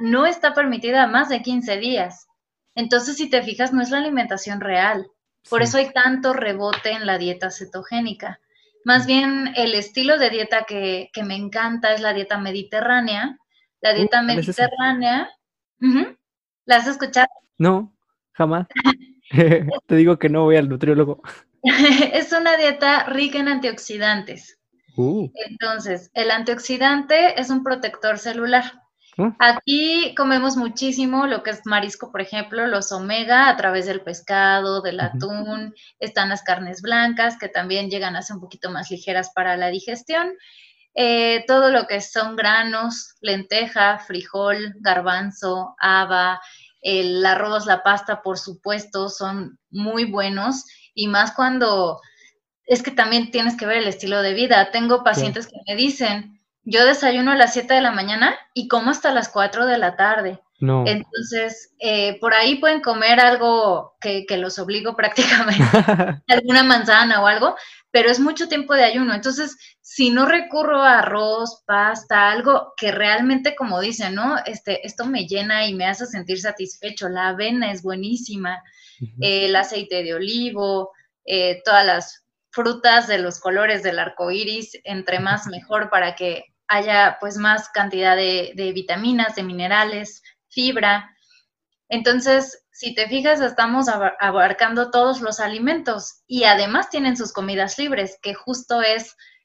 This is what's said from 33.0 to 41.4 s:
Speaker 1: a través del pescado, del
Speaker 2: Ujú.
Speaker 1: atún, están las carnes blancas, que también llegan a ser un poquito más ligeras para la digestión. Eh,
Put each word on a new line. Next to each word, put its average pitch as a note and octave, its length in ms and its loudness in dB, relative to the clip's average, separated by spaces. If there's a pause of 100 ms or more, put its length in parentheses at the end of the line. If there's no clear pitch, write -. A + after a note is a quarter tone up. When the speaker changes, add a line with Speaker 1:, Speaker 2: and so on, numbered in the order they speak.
Speaker 1:
a B3 80 2
través F#3 300 -2
del F#3+ 160 -6
pescado, G3 800 0
del F3+ 180 -6
Speaker 2:
Ujú. F#3+ 60 -2
Speaker 1:
atún, G#3+ 680 -8 (240)
están G#3 320 -4
las G3 120 -6
carnes F3+ 400 -6
blancas, A#3 560 0
que G3+ 100 -10
también F#3+ 420 -4
llegan F#3 260 -6
a F3+ 60 -8
ser G#3 140 -14
un F3+ 60 -16
poquito F#3 280 -12
más F3+ 200 -10
ligeras F#3 440 -4
para F3+ 220 -2
la F3+ 120 -2
digestión. A#3+ 640 -6 (640)
Eh, A#3 520 2